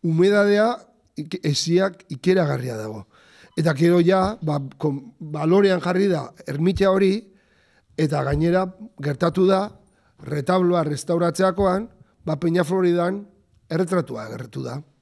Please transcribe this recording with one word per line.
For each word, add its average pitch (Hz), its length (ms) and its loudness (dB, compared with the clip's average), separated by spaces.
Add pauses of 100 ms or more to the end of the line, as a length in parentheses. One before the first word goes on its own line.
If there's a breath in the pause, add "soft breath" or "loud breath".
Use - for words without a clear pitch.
Humedadea, 202 640 4 (480)
ik-, 151 260 -8
esiak 170 640 0
ikeragarria 139 680 0
dago. 107 300 -10 (500 soft breath)
Eta 156 180 0
gero 170 300 4
ja, 190 380 2
ba, 147 180 -2 (180)
kon-, 143 400 -6
balorean 165 640 2
jarri 185 280 0
da 160 200 -2 (180)
ermitea 175 440 0
hori, 190 220 2 (840 soft breath)
eta 147 240 0
gainera 170 440 0 (360)
gertatu 170 460 0
da, 190 160 2 (580)
retabloa 175 640 0
restauratzeakoan, 180 1000 0 (400 soft breath)
ba, 156 80 -2
Peña 170 280 0
Floridan 180 580 0 (460)
erretratua 160 600 -2
agertu 110 340 -10
da. 127 160 -8 (240)